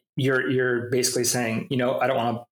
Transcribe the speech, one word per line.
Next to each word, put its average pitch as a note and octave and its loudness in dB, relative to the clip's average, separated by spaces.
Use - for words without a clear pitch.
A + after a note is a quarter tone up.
you're, C3 2
you're B2 0
basically B2 0
saying, A2+ -2
you C3+ 0
know, B2+ 0
"I B2+ 0
don't C3 2
wanna A#2 -2